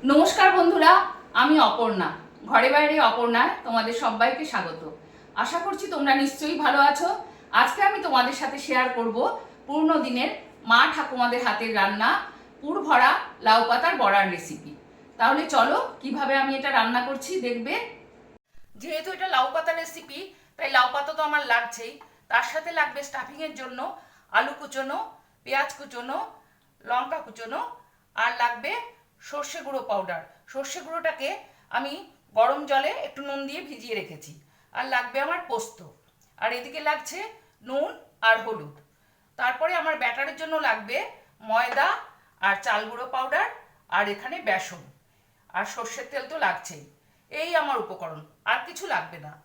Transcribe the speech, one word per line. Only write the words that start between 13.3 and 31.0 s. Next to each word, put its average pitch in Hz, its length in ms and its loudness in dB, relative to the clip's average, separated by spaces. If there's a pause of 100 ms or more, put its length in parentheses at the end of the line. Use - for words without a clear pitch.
লাউ 220 260 6
পাতার 247 340 2
বড়ার 196 280 4
রেসিপি। 160 420 -10 (460)
তাহলে 269 240 4 (120)
চলো 269 240 4 (220)
কিভাবে 277 420 -2
আমি 269 160 0
এটা 269 140 -2
রান্না 233 360 2
করছি 269 320 -8
দেখবে। 240 340 -4 (1080)
যেহেতু 320 340 -8
এটা 370 180 -4
লাউ 262 200 4
পাতার 320 260 0
রেসিপি, 330 400 -12 (360)
তাই - 200 -4
লাউ 254 180 6
পাতা 285 240 -2
তো 311 100 0
আমার 294 140 0 (100)
লাগছেই, 233 400 -2 (380)
তার 247 220 2
সাথে 320 260 -6
লাগবে 285 300 -2
স্টাফিংয়ের 285 520 -10
জন্য 254 180 -12 (540)
আলু 269 280 2
কুচোনো, 277 380 -6 (460)
পেঁয়াজ 269 340 -2
কুচোনো, 247 400 -10 (680)
লঙ্কা 254 420 -2
কুচোনো, 226 340 -10 (560)
আর 233 160 2 (100)
লাগবে 240 300 -2 (500)
সর্ষে 285 440 -8
গুঁড়ো 269 240 -6
পাউডার। 180 320 -2 (300)
সর্ষে 277 340 -8
গুঁড়োটাকে 320 420 -4 (480)